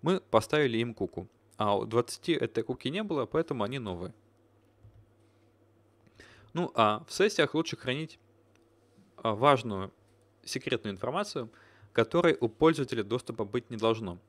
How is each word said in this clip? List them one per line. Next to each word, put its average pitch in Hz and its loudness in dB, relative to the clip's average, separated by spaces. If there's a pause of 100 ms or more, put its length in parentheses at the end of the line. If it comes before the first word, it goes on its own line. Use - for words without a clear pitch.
Мы 180 2
поставили 120 2
им 117 -2
куку. 92 -6 (280)
А 104 2
у 104 0
двадцати 120 -2
этой 117 -2
куки 127 -6
не 180 -4
было, 165 -2
поэтому 147 -2
они 127 -4
новые. 92 -8 (2500)
Ну, 165 -2
а 107 4
в - -16
сессиях 165 2
лучше 160 -2
хранить, 147 -8 (960)
а, 113 -2
важную 113 2 (520)
секретную 113 -6
информацию, 131 -6 (420)
которой - 2
у 117 0
пользователя 139 2
доступа 113 -4
быть 117 -6
не 117 -8
должно. 110 0